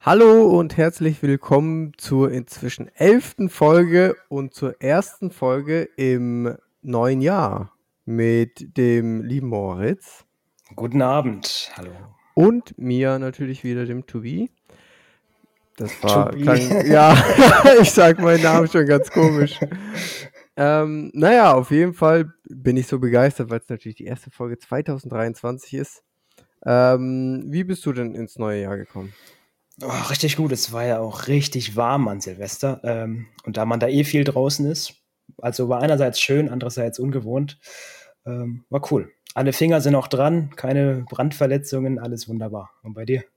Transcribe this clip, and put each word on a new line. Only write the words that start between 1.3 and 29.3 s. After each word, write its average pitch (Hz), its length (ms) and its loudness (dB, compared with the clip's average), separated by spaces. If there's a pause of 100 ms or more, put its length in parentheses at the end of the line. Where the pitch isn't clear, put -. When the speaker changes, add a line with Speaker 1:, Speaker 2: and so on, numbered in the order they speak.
Speaker 1:
zur 135 340 0
inzwischen 123 640 -12
elften 202 520 2
Folge 175 640 4 (140)
und 139 240 -8
zur 127 300 -8
ersten 170 480 -2
Folge 143 540 -4 (120)
im 123 580 -4 (280)
neuen 127 400 -2
Jahr 135 500 -2 (320)
mit 117 720 -2
dem 117 460 0
lieben 127 260 -6
Moritz. 101 800 -6 (500)
Speaker 2:
Guten 117 240 -2
Abend, 127 760 -4
hallo. 90 140 -18 (420)
Speaker 1:
Und 233 420 2
mir 127 420 -2
natürlich 131 460 -10
wieder, 123 220 -6
dem 123 200 -10
Tobi. 139 440 -8 (1300)
Das 107 240 -10
war, 101 300 2
Speaker 2:
Tobi. 143 100 -8
Speaker 1:
klang, 127 480 2
ja, 151 260 8 (340)
<laughs> 262 300 8
ich 202 100 6
sag 170 300 6
meinen 170 220 4
Namen 160 260 4
schon 160 160 2
ganz 143 260 2
komisch. 151 480 2 (1000)
Ähm, 151 580 -2
naja, 185 400 6
auf 127 160 0
jeden 175 240 2
Fall 160 400 2 (160)
bin 127 260 -2
ich 127 100 -2
so 135 120 -4
begeistert, 123 500 2
weil 117 120 -6
es - 100 -20
natürlich 113 260 -12
die - 80 -20
erste 123 260 -14
Folge 120 280 -10
zweitausenddreiundzwanzig 123 1120 -8
ist. 139 300 -12 (640)
Ähm, 127 800 0
wie 165 180 -6
bist 185 220 -8
du 143 80 -4
denn 120 200 -8
ins 113 240 -14
neue 107 220 -6
Jahr 98 160 -8
gekommen? 98 380 -14 (680)